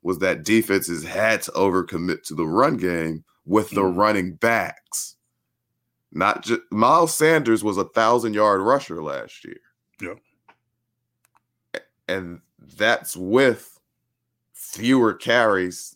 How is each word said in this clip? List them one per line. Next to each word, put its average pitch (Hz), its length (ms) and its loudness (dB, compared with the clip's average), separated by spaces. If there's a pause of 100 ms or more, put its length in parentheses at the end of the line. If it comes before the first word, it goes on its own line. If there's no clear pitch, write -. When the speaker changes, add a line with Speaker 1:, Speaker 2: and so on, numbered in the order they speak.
Speaker 1:
was 85 180 -4
that 87 240 0
defenses 98 640 0
had 101 380 0
to - 80 -10
overcommit 90 720 -2
to 80 120 -12
the 82 100 -2
run 101 300 2
game 82 480 -4 (220)
with 107 240 0
the 101 140 -4
Speaker 2:
Mm-hmm. 92 140 0
Speaker 1:
running 98 380 0
backs. - 800 -4 (960)
Not 92 320 -2
ju-, 117 180 -2 (100)
Miles 147 440 2
Sanders 139 480 2
was 104 140 -2
a 95 80 -2
thousand-yard 110 760 2
rusher 113 400 -2
last 69 440 -10
year. - 160 -20 (400)
Speaker 2:
Yeah. 87 140 -12 (1600)
Speaker 1:
A-, - 80 -10 (320)
and 87 280 -8 (180)
that's 104 560 -2
with 113 640 0 (760)
fewer 117 600 0
carries, 101 840 0